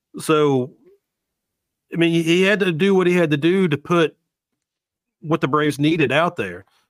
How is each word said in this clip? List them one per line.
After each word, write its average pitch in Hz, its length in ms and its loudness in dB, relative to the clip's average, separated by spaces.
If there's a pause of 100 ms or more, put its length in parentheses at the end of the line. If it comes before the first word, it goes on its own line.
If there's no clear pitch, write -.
(180)
So, 147 540 0 (1200)
I - 40 -8
mean, 170 160 2 (120)
he 170 180 2
had 196 180 0
to 185 120 -2
do 190 220 0
what 185 120 2
he 180 80 2
had 170 160 2
to 151 60 0
do 175 320 0
to 143 100 -2
put 165 380 0 (1040)
what 160 200 -4
the 156 80 -2
Braves 147 300 0
needed 151 340 0
out 170 240 0
there. 92 280 -8 (260)